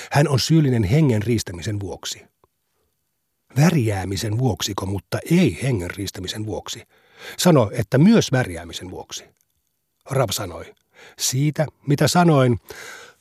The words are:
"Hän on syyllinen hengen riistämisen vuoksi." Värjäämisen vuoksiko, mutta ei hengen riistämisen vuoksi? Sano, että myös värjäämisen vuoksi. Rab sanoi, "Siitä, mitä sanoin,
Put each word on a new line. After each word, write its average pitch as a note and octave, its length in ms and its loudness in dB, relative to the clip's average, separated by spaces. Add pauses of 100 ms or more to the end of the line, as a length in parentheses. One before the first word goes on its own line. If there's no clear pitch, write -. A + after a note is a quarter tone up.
(100)
"Hän D3 180 2
on C3+ 120 2
syyllinen C3+ 440 2
hengen A#2 380 2
riistämisen G2+ 580 -4
vuoksi." - 440 -12 (1300)
Värjäämisen A2 840 0
vuoksiko, A2 480 -4
mutta G2 320 -6 (120)
ei D#3+ 320 4
hengen G#2 280 -2
riistämisen F#2+ 560 -10
vuoksi? - 360 -10 (560)
Sano, C#3 340 4
että - 260 -2
myös G3 340 6
värjäämisen F2+ 580 -6
vuoksi. - 340 -16 (840)
Rab C3 200 0
sanoi, F#2+ 440 -10 (440)
"Siitä, D3 480 -2 (200)
mitä C#3+ 220 2
sanoin, C#3+ 500 4 (640)